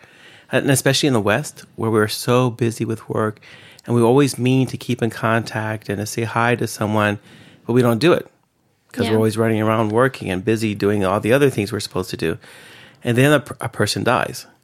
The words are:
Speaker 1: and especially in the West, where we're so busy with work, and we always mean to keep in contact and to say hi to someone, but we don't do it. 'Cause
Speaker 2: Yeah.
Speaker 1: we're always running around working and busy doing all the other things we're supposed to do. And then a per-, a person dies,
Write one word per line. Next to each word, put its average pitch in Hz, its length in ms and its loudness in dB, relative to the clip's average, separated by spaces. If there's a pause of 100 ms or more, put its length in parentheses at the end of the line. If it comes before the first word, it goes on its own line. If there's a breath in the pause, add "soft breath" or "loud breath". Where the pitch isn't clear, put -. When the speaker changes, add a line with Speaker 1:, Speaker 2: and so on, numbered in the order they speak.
(520 loud breath)
Speaker 1:
and 135 180 0
especially 135 380 2
in 131 60 2
the 110 80 2
West, 107 440 -2 (100)
where 110 140 -4
we're 107 180 2
so 123 440 0
busy 117 340 -4
with 113 240 -8
work, 110 300 -4 (480 loud breath)
and 117 80 0
we 120 80 4
always 131 340 4
mean 127 300 2
to 120 100 -8
keep - 240 -6
in 117 80 -2
contact 110 800 -4
and 101 80 -4
to 104 80 -6
say 117 180 -6
hi 117 340 0
to 117 100 -4
someone, 104 500 0 (480 loud breath)
but 117 80 -2
we 127 80 4
don't 117 180 2
do 156 140 4
it. - 140 0 (640)
'Cause 120 140 -2
Speaker 2:
Yeah. 113 60 -2
Speaker 1:
we're 110 80 4
always 110 180 2
running 113 240 0
around 110 320 0
working 123 360 0
and 92 140 -4
busy 110 320 0
doing 101 300 0
all 98 160 0
the 107 100 0
other 139 180 4
things 107 220 -2
we're 107 80 -6
supposed - 300 -6
to - 80 -8
do. 82 200 -2 (680 loud breath)
And 120 120 0
then 139 140 6
a 147 80 4
per-, - 220 -8
a 120 80 -8
person - 340 -2
dies, - 440 -2 (160)